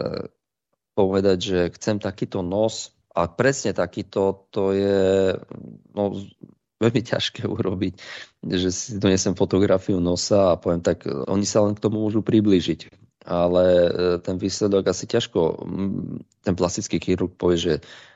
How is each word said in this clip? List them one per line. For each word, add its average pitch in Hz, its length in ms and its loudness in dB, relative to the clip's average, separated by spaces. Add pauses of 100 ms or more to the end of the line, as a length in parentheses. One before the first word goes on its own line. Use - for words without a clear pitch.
(920)
povedať, 95 480 2
že 92 180 -2 (140)
chcem 110 240 -4
takýto 98 480 -6
nos 104 480 -2 (220)
a 87 120 0
presne 117 480 -2
takýto, 98 800 -2
to 98 160 0
je, 98 640 2 (600)
no, 101 200 -2 (640)
veľmi 120 240 2
ťažké - 460 -4
<laughs> 95 80 -4
urobiť, 98 380 -2 (520)
že 92 240 0
si - 180 -8 (100)
donesem 95 360 2
fotografiu 95 640 2
nosa 90 560 2
a 82 40 -8
poviem, 87 240 -2
tak, - 240 -2
e, 69 60 -6 (140)
oni 98 200 0
sa 104 200 2
len 104 80 0
k - 80 -18
tomu 110 200 0
môžu 107 200 0
priblížiť. 92 680 2 (360)
Ale, 87 380 2
e, 90 260 6 (340)
ten 92 160 -4
výsledok 98 480 0
asi - 160 -2
ťažko, - 360 -2 (200)
mm, 95 560 -6 (300)
ten 92 100 2
plastický 87 460 -2
chirurg 90 340 -2
povie, 90 220 2
že 85 160 0 (420)